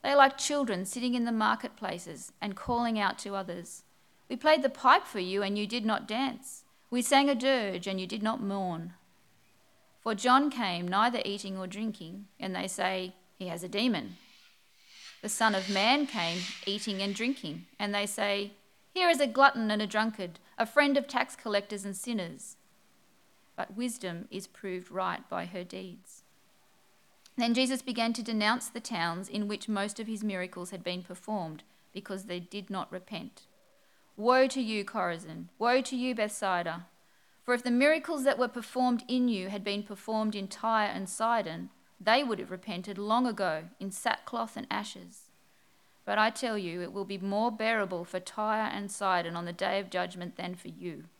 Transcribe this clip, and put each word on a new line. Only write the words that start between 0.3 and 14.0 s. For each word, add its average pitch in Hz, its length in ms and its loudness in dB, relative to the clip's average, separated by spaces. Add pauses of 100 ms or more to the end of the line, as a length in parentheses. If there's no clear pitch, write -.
children 226 480 0
sitting 247 280 -2
in 240 100 2
the 233 80 0
marketplaces 214 960 -2 (100)
and 202 140 -6
calling 240 420 -2
out 202 240 0
to 202 140 -8
others, 180 480 -8 (460)
'We 254 80 -4
played 311 260 6
the 269 60 4
pipe 277 360 6
for - 140 -6
you 185 240 0
and 202 160 0
you 208 80 0
did 226 180 -2
not 214 220 0
dance. 247 560 -4 (280)
We 247 120 0
sang 277 260 6
a 285 60 4
dirge 220 540 0
and 190 120 -2
you 185 60 -4
did 202 160 -6
not 220 180 0
mourn.' 180 540 -4 (1080)
For 220 120 -2
John 247 340 6
came 185 380 -2
neither 220 380 4
eating 202 340 -6
or 190 80 -6
drinking, 196 640 -8 (100)
and 185 160 -6
they 185 140 -4
say, 185 460 -2 (220)
'He 180 120 -8
has 170 160 -6
a 180 40 -8
demon.' 175 480 0 (1040)